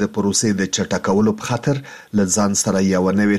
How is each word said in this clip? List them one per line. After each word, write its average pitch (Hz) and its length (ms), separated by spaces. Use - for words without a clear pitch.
د 101 140
پروسې 101 420
د 92 160
چټکولو 98 640
په - 120
خاطر 135 300
له 101 160
ځان 101 280
سره 95 260
یوه 95 320
نوې 104 180